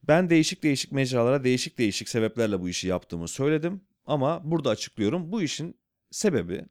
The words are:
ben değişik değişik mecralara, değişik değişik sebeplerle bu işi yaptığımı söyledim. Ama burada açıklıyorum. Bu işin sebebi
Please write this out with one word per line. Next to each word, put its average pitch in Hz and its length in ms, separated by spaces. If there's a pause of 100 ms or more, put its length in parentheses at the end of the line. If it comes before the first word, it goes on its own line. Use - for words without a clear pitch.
ben 165 280
değişik 165 320
değişik 143 300
mecralara, 131 520
değişik 127 340
değişik 107 300
sebeplerle 110 520
bu 90 80
işi 90 200
yaptığımı 87 400
söyledim. 156 560 (220)
Ama 147 440
burada 151 200
açıklıyorum. 135 640
Bu 220 100
işin 156 380 (300)
sebebi 92 600